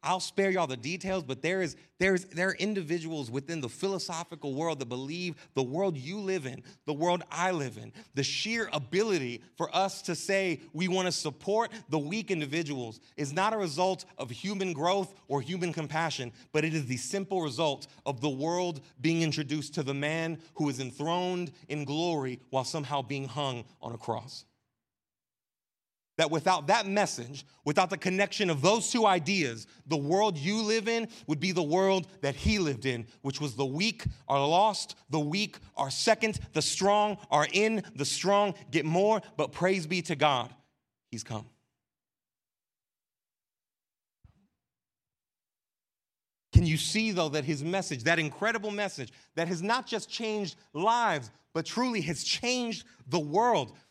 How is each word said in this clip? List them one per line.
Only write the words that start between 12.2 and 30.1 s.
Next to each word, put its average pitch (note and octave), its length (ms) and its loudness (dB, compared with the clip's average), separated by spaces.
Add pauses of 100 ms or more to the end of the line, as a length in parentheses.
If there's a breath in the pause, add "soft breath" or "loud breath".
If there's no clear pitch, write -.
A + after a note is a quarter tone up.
individuals D3 720 -4 (160 soft breath)
is C#3 160 -4
not G3 220 2
a - 20 -2
result F3+ 480 0 (140 loud breath)
of B2+ 120 -6
human F#3 440 -4
growth F3 380 0 (140 loud breath)
or C#3 140 -2
human E3+ 320 -4
compassion, D3+ 580 -2 (220 loud breath)
but D3+ 120 2
it D#3+ 100 0
is D3+ 100 -2
the B2 140 -2
simple G3 420 -4
result D3 460 -2 (180 loud breath)
of C3 160 -4
the D3 80 0
world E3 540 -2 (180 loud breath)
being E3 220 2
introduced D3+ 520 -2
to D#3 80 -2
the C#3 120 -2
man D#3+ 440 -2 (160 loud breath)
who D3+ 140 0
is B2 100 -2
enthroned E3+ 720 -2 (180 loud breath)
in D3 160 -4
glory C#3+ 540 -2 (120)
while C3 120 0
somehow C#3+ 380 -2
being C3+ 260 -6
hung B2+ 380 -4 (160 soft breath)
on A#2 120 -8
a A#2 60 -10
cross. A#2 460 -8 (1700)
That D#3+ 120 4
without E3 380 4
that G#3 180 4
message, E3+ 600 -2 (180 soft breath)
without F3+ 260 4
the F#3+ 80 -4
connection G3 500 2
of D#3 140 2
those G#3+ 280 4
two A3+ 160 4
ideas, D#3+ 600 2 (200 loud breath)
the D3+ 120 0
world F3+ 380 2